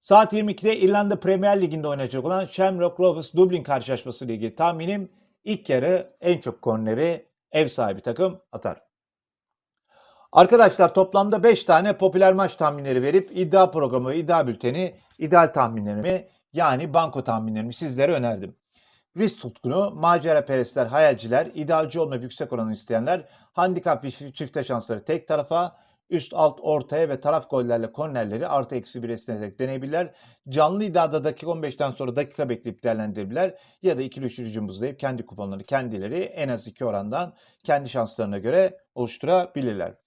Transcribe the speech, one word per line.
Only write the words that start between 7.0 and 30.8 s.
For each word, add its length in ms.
ev 160
sahibi 320
takım 400
atar. 300
Arkadaşlar 600
toplamda 480
beş 220
tane 320
popüler 360
maç 240
tahminleri 460
verip 300
iddia 380
programı 380
ve 80
iddia 300
bülteni, 480
ideal 280
tahminlerimi 800
yani 420
banko 300
tahminlerimi 500
sizlere 380
önerdim. 440
Risk 240
tutkunu, 500
macera 540
perestler, 420
hayalciler, 680
idealci 460
olmayı 220
yüksek 300
oranı 200
isteyenler, 560
handikap 520
ve 40
çi-, 240
çifte 320
şansları 400
tek 240
tarafa, 480
üst, 240
alt, 280
ortaya 460
ve 120
taraf 300
gollerle 420
kornerleri 560
artı 260
eksi 280
bir 60
esneterek 500
deneyebilirler. 560
Canlı 360